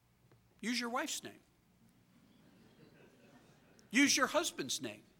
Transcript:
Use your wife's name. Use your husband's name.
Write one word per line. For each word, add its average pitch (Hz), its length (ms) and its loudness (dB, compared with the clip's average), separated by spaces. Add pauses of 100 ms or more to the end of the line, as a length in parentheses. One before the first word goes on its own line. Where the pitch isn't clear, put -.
(600)
Use 233 180 -2
your 240 100 -4
wife's 277 340 -4
name. - 100 -14 (2500)
Use 262 240 6
your 262 120 2
husband's 285 540 -2
name. 104 200 -8 (180)